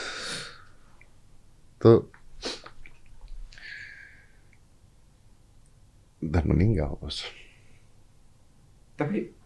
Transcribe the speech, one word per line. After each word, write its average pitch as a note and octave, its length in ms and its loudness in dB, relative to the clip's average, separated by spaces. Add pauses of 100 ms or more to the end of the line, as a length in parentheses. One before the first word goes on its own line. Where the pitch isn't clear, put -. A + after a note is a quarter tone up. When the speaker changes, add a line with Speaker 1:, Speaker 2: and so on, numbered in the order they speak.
(1800)
Speaker 1:
Tuh. A2+ 220 10 (4000)
Dan D#2+ 280 0
meninggal, D2+ 500 4
Bos. - 260 -10 (1700)
Speaker 2:
Tapi - 340 -2 (160)